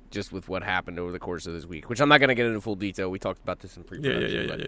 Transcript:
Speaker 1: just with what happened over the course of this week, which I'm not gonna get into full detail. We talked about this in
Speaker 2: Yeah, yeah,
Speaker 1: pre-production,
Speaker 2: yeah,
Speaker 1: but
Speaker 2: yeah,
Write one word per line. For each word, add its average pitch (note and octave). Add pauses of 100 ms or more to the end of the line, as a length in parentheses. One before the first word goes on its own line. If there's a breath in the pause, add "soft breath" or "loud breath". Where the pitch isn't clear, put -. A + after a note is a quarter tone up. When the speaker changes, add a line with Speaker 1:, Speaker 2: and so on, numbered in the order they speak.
Speaker 1:
just -
with F#2
what F#2
happened F2+
over F2
the F2+
course F2
of E2+
this D#2+
week, E2+
which A#2
I'm D3
not D3
gonna C3+
get A#2+
into A2
full G#2
detail. F#2+
We F#2
talked F#2+
about -
this -
in F2
Speaker 2:
Yeah, F#2
yeah, -
Speaker 1:
pre-production, C3
Speaker 2:
yeah, -
Speaker 1:
but -
Speaker 2:
yeah, -